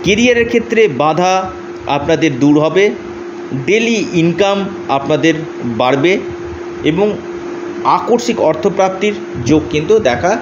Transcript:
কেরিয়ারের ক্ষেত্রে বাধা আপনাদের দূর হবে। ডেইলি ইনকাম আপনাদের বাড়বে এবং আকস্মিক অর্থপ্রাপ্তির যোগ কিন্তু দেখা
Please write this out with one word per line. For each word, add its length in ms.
কেরিয়ারের 440
ক্ষেত্রে 400
বাধা 640
আপনাদের 520
দূর 200
হবে। 300
ডেইলি 480
ইনকাম 520
আপনাদের 460
বাড়বে 540
এবং 340
আকস্মিক 580
অর্থপ্রাপ্তির 720
যোগ 240
কিন্তু 300
দেখা 420